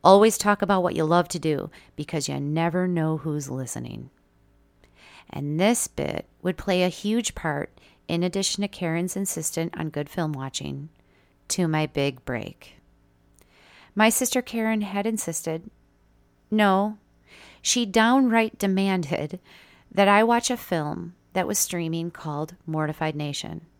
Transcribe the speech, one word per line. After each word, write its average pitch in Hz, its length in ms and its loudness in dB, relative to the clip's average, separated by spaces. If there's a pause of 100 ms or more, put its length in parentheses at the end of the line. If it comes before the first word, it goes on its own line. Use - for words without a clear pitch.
"Always 202 340 8
talk 208 240 0
about 196 200 2
what 185 140 0
you 160 80 2
love 170 260 4
to 175 100 -6
do 151 300 -2 (260)
because 147 320 -6
you 139 120 -4
never 165 480 0
know 160 300 2
who's 147 320 -6
listening." 123 600 -8 (1200)
And 147 300 -6
this 226 280 2
bit - 400 -6 (140)
would 180 160 -2
play 180 260 2
a 185 60 2
huge 214 460 -2
part, 147 360 -4 (360)
in 170 140 0
addition 190 400 -2
to 202 60 -2
Karen's 175 480 -4
insistence 170 600 -4
on 160 140 -6
good 143 180 -6
film 160 240 -4
watching, 139 580 -8 (600)
to 180 180 0
my 156 200 0
big 139 360 -2
break. - 520 -10 (1200)
My 214 140 6
sister 247 340 0
Karen 220 380 -2
had 202 260 -2
insisted, 165 640 -6 (800)
no, 208 480 4 (640)
she 240 240 2
downright 226 720 4
demanded 185 800 0 (520)
that 196 160 4
I 202 160 6
watch 240 280 2
a 240 60 -2
film 170 580 -6 (180)
that 185 140 0
was 202 100 -2
streaming 165 540 -2
called 156 440 -8 (120)
Mortified 156 480 -4
Nation. 147 500 -8 (140)